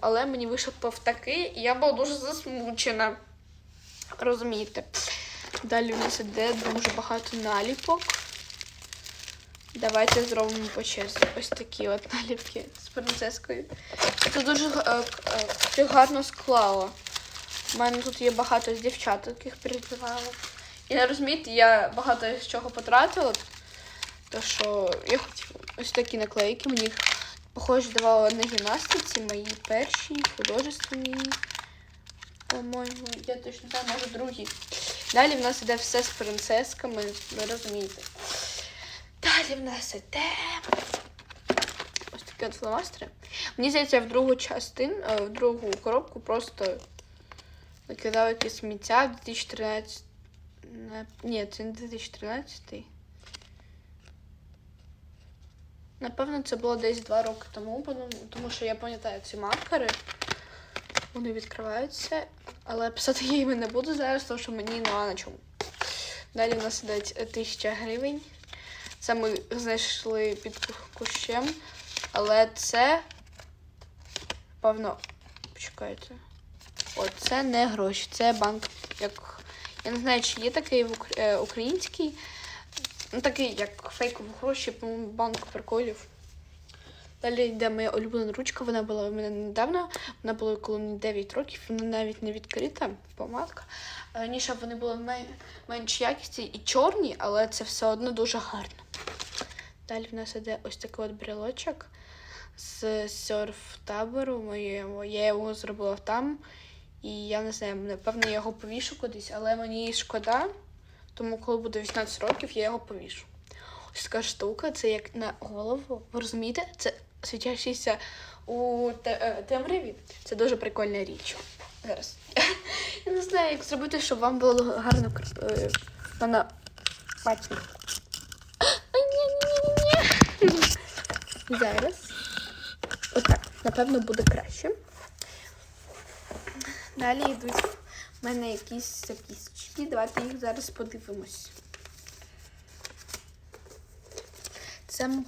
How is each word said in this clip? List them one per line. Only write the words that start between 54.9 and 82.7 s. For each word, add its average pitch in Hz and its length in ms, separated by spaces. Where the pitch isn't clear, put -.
Напевно, 269 420
це 262 140
було 240 200
десь 226 260
два 220 220
роки 220 280
тому, 220 280
бо, 294 140
ну, 254 160
тому 240 200
що - 160
я 220 100
пам'ятаю 220 480
ці - 140
маркери. 233 500
Вони 233 200
відкриваються, 226 920
але 226 280
писати 262 340
я 262 80
їм 262 260
не 226 80
буду 262 280
зараз, 269 280
тому 233 160
що 233 120
мені 226 280
нема 208 280
на 185 80
чому. - 220
Далі 226 200
в 226 100
нас 226 200
ідуть 214 480
тисяча 220 420
гривень. 240 480
Це 233 160
ми 220 220
знайшли 226 840
під 208 300
ку-, 226 80
кущем, 240 560
але 214 440
це, 277 460
певно, 220 380
почекайте. - 600
О, 190 100
це 262 260
не 240 240
гроші, 202 440
це 233 220
банк, 214 300
як, - 400
я 226 60
не 240 80
знаю, 247 220
чи - 200
є 240 100
такий 262 320
в 233 80
Укра-, - 260
е, 208 200
український, 294 760